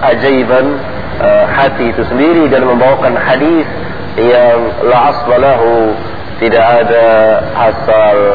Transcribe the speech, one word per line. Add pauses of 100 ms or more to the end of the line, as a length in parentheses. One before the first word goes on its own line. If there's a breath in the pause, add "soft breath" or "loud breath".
(120)
ajaiban, (520)
eh,
hati
itu
sendiri
dan
membawakan
hadis (540)
yang (260)
la
asla
lahu, (460)
tidak
ada (500)
asal (180)